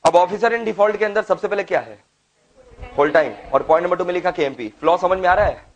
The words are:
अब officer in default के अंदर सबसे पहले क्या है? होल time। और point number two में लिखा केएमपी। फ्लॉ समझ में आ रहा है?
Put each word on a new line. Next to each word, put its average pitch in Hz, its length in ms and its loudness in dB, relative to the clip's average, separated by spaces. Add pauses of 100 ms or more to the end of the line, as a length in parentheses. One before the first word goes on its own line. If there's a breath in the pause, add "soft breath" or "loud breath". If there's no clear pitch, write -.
अब 165 120 4
officer 185 340 2
in 233 140 -4
default 208 320 0
के 208 80 0
अंदर 208 180 -2
सबसे 190 240 -2
पहले 202 160 -2
क्या 175 160 -2
है? 113 180 -12 (1000)
होल 147 140 2
time। 143 220 2 (200)
और 135 100 2
point 160 220 2
number 180 120 0
two 180 80 -4
में 175 80 -4
लिखा 180 180 -2
केएमपी। 135 360 -4 (120)
फ्लॉ 165 180 2
समझ 180 220 0
में 185 100 0
आ 180 40 4
रहा 202 120 2
है? 139 200 -6 (100)